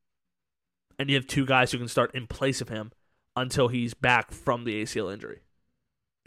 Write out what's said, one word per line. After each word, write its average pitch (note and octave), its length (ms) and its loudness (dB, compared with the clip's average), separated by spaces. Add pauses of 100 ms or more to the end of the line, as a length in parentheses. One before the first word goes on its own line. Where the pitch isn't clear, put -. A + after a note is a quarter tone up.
(960)
and C#3 120 -2
you C#3 80 4
have B2+ 100 -2
two C#3 180 2
guys C3 260 4
who C3 60 -2
can A#2+ 120 -6
start A#2+ 260 2
in B2+ 120 -10
place C3+ 340 -2
of A#2 80 -10
him A2 220 -8 (440)
until B2+ 320 2
he's A#2+ 260 -2
back B2 380 2
from B2 340 -2
the G#2+ 160 -4
A A2 40 -4
C - 140 -6
L F#2+ 100 -2
injury. - 300 -12 (880)